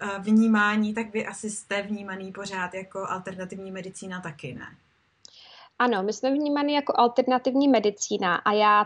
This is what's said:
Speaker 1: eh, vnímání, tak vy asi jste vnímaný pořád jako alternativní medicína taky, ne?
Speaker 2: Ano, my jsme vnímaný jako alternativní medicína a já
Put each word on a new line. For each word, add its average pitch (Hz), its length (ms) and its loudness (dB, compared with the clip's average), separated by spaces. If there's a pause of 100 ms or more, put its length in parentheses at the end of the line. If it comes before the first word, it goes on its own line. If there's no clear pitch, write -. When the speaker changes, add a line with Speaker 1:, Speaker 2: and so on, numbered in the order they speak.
Speaker 1:
eh, 196 160 -6
vnímání, 214 720 4
tak 226 200 -6
vy 214 120 -2
asi 208 240 -8
jste 202 320 -6
vnímaný 196 500 -8
pořád 185 420 -8
jako 185 260 -10 (100)
alternativní 185 600 -8
medicína 185 500 -10
taky, 151 320 -12
ne? - 120 -14 (1120)
Speaker 2:
Ano, 226 240 2
my 214 100 -2
jsme 262 180 -2
vnímaný 294 420 0
jako 285 220 0
alternativní 254 720 4
medicína 208 680 2
a - 180 0
já 208 320 6